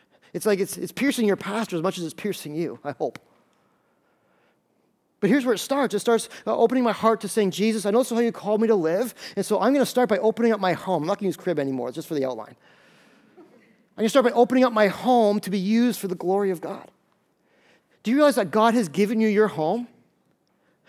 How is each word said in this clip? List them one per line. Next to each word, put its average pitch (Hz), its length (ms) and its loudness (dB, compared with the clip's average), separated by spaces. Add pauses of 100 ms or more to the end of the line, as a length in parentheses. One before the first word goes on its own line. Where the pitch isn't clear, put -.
(320)
It's - 140 -10
like 208 140 2
it's, - 180 -6
it's 185 140 -8
piercing 247 340 -2
your 190 120 2
pastor 202 380 -6
as 160 60 -4
much 185 160 -4
as 175 60 -8
it's 156 100 -8
piercing 180 400 -8
you, 151 300 -6
I 143 80 -8
hope. 135 260 -8 (2000)
But 196 100 2
here's 254 160 2
where 247 80 2
it 180 60 -2
starts. 269 340 -2
It 202 60 -4
starts, 226 300 0 (180)
uh, 214 100 -2
opening 247 260 2
my 220 100 2
heart 220 280 0
to 202 60 -8
saying, 202 240 0
"Jesus, 208 340 -2
I 202 60 0
know 226 80 4
this 254 120 -2
is 226 40 -2
how 240 80 2
you 226 80 2
called 208 280 -2
me 226 80 2
to 220 60 4
live, 190 400 0 (220)
and 202 100 -4
so - 160 -2
I'm 240 100 4
gonna 269 140 2
start 247 240 0
by 208 80 2
opening 220 340 0
up 202 80 -2
my 185 140 0
home." 156 300 -2
I'm 156 40 -4
not 202 120 -2
gonna 202 80 -4
use 165 100 -4
crib 170 220 -4
anymore. 131 300 -4
It's 123 60 -12
just 156 120 -10
for 165 80 -6
the 135 100 -2
outline. 120 300 -10 (840)
I'm - 600 -20
gonna 214 120 0
start 262 160 4
by 233 60 4
opening 247 320 4
up 240 100 2
my 214 140 4
home 214 540 2
to 185 100 -8
be 202 80 0
used 226 400 2
for 196 80 -6
the 180 80 -6
glory 190 340 0
of 170 100 -4
God. - 300 -12 (1120)
Do 208 80 -4
you 262 80 2
realize 294 160 6
that 196 160 0
God 220 240 4
has 220 160 0
given 208 320 0
you 220 60 4
your 208 220 4
home? 190 380 -4 (1000)